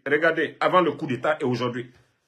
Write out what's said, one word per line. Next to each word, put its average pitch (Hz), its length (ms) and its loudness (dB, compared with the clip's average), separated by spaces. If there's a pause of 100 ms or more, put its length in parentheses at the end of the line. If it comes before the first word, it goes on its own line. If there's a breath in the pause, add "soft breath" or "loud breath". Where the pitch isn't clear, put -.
regardez, 160 540 0
avant 160 200 4
le 156 120 2
coup 151 140 -8
d'État 139 340 -2
et 151 40 -6
aujourd'hui, 123 480 -4 (360)